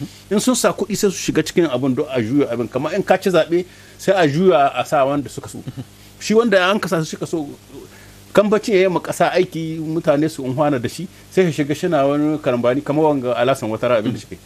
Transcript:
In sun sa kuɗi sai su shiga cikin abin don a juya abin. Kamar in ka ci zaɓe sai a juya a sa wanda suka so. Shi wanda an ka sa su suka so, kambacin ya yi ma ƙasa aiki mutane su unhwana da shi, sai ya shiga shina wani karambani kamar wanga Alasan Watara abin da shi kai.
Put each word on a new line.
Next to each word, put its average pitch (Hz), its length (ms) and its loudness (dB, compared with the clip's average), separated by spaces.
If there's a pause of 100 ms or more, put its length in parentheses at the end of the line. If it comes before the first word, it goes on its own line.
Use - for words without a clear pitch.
(300)
In 202 100 2
sun 254 160 2
sa 196 180 2
kuɗi 202 220 -4
sai 202 140 2
su - 220 -4
shiga 156 120 0
cikin 170 280 2
abin 127 240 0
don 147 160 -2
a 127 100 -2
juya 131 300 2
abin. 117 180 -4
Kamar 156 240 -4
in 202 100 0
ka 190 140 4
ci 190 140 -2
zaɓe 170 340 0 (320)
sai 185 160 0
a 175 140 4
juya 151 480 4
a 123 100 -2
sa 143 200 2
wanda 139 240 -2
suka - 200 -12
so. - 140 -14 (560)
Shi - 160 -2
wanda 220 240 4 (100)
an 214 100 2
ka 190 100 -4
sa 165 100 0
su 156 60 -2 (100)
suka 165 100 -8
so, 151 220 -6 (840)
kambacin 208 420 2
ya 180 60 4
yi 190 80 4
ma 165 100 0
ƙasa 151 320 -2
aiki 165 480 -2
mutane 156 500 0
su 139 140 -8
unhwana 135 380 0
da 147 80 -4
shi, 175 180 -10 (240)
sai 190 140 2
ya 165 60 0
shiga 147 240 -2
shina 156 300 0
wani 147 320 0
karambani 123 460 0
kamar 151 220 2
wanga 131 280 0
Alasan 123 360 0
Watara 117 280 0
abin 107 160 0
da 107 60 -8
shi - 80 -16
kai. - 180 -16